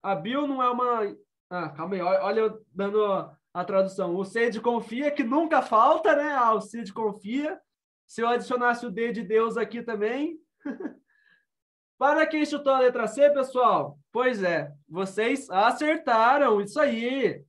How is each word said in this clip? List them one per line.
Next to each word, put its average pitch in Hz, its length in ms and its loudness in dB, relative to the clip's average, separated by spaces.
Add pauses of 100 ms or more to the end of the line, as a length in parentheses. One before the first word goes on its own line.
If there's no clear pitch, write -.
A 196 100 0
Bill 240 320 -4
não 262 160 -4
é 247 80 2
uma... 240 460 -2 (340)
Ah, 175 200 -6
calma 170 260 -8
aí, 180 40 -4
olha, 190 220 0
olha 208 180 0
eu 220 300 -4
dando 202 320 -2 (500)
a 180 120 -6
tradução. 190 500 0
O 190 100 -4
Cid 226 360 -2
confia, 240 500 -2
que 294 140 -2
nunca 294 360 2
falta, 294 540 4
né? 294 200 0
Ah, 233 200 2
o 202 60 0
Cid 202 320 -12
confia. 226 680 -6 (460)
Se - 140 -10
eu 233 80 0
adicionasse 240 580 0
o 240 40 -8
D 233 220 -4
de 214 100 -6
Deus 220 340 0
aqui 226 260 -6
também. 233 560 -4 (220)
<laughs> - 420 -10 (960)
Para 302 280 2
quem 311 180 -2
chutou 285 280 0
a 262 80 2
letra 247 260 2
C, 285 240 4
pessoal, 247 680 2 (120)
pois 240 320 0
é, 156 320 -2 (140)
vocês 208 600 -4
acertaram, 247 1120 4
isso 202 200 -4
aí. 240 680 0